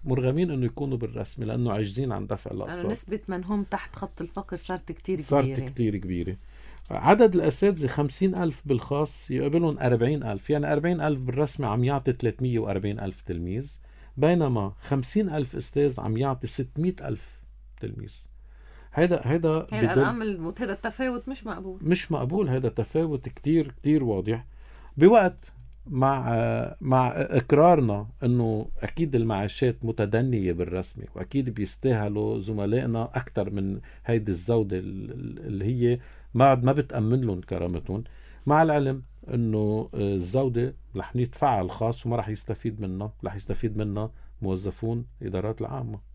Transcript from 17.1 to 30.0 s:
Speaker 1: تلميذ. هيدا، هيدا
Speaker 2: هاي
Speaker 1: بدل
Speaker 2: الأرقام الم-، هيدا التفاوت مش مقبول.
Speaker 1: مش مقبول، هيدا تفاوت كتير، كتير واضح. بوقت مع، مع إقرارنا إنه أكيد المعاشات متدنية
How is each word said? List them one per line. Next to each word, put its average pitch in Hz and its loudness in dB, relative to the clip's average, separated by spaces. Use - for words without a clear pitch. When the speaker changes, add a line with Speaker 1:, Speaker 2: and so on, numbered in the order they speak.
Speaker 1:
تلميذ. 104 -10
هيدا، 175 4
هيدا 170 2
Speaker 2:
هاي 160 0
Speaker 1:
بدل 214 -2
Speaker 2:
الأرقام 214 4
الم-، 185 -4
هيدا 208 -4
التفاوت 240 -4
مش 254 -10
مقبول. 190 -10
Speaker 1:
مش 165 2
مقبول، 151 0
هيدا 127 2
تفاوت 131 -2
كتير، 147 0
كتير 147 2
واضح. 110 0
بوقت 185 8
مع، 131 2
مع 131 4
إقرارنا 135 4
إنه 117 2
أكيد 139 -2
المعاشات 113 2
متدنية 110 2